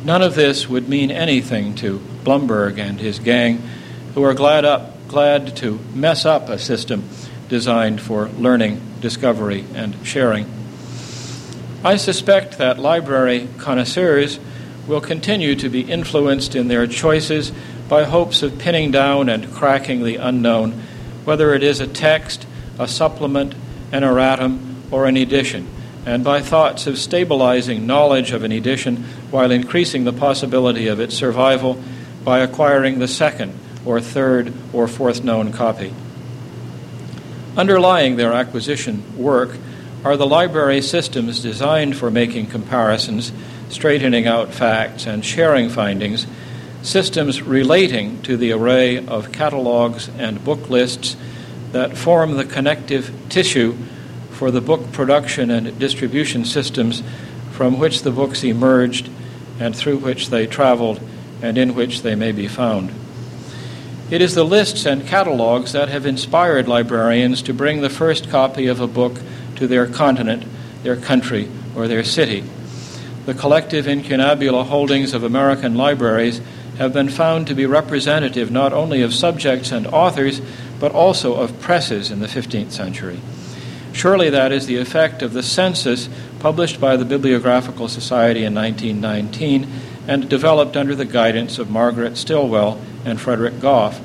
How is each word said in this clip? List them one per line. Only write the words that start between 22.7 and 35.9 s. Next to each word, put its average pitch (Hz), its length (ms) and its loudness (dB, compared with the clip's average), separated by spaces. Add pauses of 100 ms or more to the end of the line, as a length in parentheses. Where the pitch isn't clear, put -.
a 123 100 -2
supplement, 139 680 -2 (360)
an 139 120 0
erratum, 131 880 0
or 135 160 2
an 131 100 4
edition, 127 500 0 (380)
and 123 180 -2
by 143 180 2
thoughts 156 440 2
of 135 120 -2
stabilizing 127 920 2
knowledge 135 440 4
of 110 120 -2
an 110 80 -2
edition 120 460 -2 (340)
while 131 180 4
increasing 127 540 0
the 120 100 0
possibility 127 760 2
of 107 120 0
its 117 160 -4
survival 127 680 2 (420)
by 127 160 4
acquiring 135 600 2
the 127 80 0
second 123 500 -2 (280)
or 117 140 0
third 123 540 0 (200)
or 120 140 2
fourth 120 360 -2
known 110 280 0
copy. 110 400 -2 (1700)